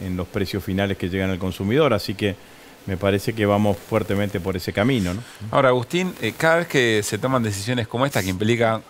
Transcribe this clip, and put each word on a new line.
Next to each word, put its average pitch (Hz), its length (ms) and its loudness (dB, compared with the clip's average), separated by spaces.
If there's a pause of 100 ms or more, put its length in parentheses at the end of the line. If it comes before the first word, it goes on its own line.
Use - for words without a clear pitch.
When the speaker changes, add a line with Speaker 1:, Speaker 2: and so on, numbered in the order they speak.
Speaker 1:
en 92 100 -4
los 90 120 -4
precios 101 360 -4
finales 98 320 0
que 95 140 -4
llegan 95 220 0
al 90 80 -4
consumidor. 107 560 2
Así 101 180 -4
que 95 220 -2 (500)
me 95 120 -4
parece 98 340 0
que 110 140 0
vamos 101 320 4
fuertemente 101 640 -2
por 92 160 -2
ese 92 160 -6
camino, 104 400 2
¿no? 110 100 -8 (280)
Speaker 2:
Ahora, 139 180 4
Agustín, 170 520 0
eh, 110 160 -2
cada 160 200 4
vez 170 100 -2
que 120 340 4
se 107 160 -4
toman 127 240 0
decisiones 107 460 -2
como 120 180 0
esta 143 160 0
que 92 60 -4
implican 110 640 0